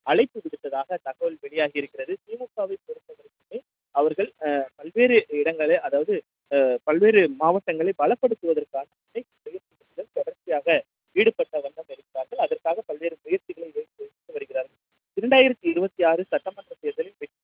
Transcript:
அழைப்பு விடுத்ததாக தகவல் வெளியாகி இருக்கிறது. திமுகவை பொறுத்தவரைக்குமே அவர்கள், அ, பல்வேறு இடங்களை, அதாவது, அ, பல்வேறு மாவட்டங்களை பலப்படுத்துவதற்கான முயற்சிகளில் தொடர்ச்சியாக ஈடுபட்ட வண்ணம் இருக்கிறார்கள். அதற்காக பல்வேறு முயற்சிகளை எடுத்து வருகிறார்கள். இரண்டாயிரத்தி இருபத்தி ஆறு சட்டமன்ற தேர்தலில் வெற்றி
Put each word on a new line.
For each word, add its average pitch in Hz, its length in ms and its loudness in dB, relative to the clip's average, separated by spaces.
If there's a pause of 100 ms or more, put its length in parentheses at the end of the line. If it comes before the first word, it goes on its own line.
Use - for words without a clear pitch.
அழைப்பு 165 400 0
விடுத்ததாக 143 600 -8
தகவல் 160 380 -6
வெளியாகி 147 380 -4
இருக்கிறது. 139 380 -8 (100)
திமுகவை 311 500 -8
பொறுத்தவரைக்குமே - 840 -18 (320)
அவர்கள், 147 420 0 (100)
அ, 143 340 -2
பல்வேறு 226 520 2
இடங்களை, 156 480 0
அதாவது, 156 460 0 (300)
அ, 131 320 4
பல்வேறு 190 440 6
மாவட்டங்களை 160 680 0
பலப்படுத்துவதற்கான 165 840 0 (280)
முயற்சிகளில் - 480 -14 (520)
தொடர்ச்சியாக 160 720 0 (280)
ஈடுபட்ட 214 480 2
வண்ணம் 143 280 -12
இருக்கிறார்கள். 135 500 -10
அதற்காக 175 480 -2
பல்வேறு 160 360 -8
முயற்சிகளை 370 520 -6
எடுத்து 440 360 -12 (160)
வருகிறார்கள். 415 520 -10 (420)
இரண்டாயிரத்தி 262 480 4
இருபத்தி 185 360 -2
ஆறு 170 200 2
சட்டமன்ற 185 560 -8
தேர்தலில் 160 380 -8
வெற்றி - 260 -16